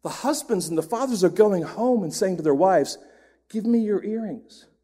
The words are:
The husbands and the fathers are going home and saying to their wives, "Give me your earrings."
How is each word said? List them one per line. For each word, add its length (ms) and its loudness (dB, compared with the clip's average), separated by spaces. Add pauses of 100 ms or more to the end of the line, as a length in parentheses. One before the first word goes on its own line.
The 60 -8
husbands 600 -4
and 80 -4
the 60 0
fathers 400 -2
are 60 4
going 340 4
home 400 0
and 100 -6
saying 260 -2
to 40 -8
their 120 4
wives, 440 2 (500)
"Give 160 -6
me 140 2
your 240 -2
earrings." 640 -10 (180)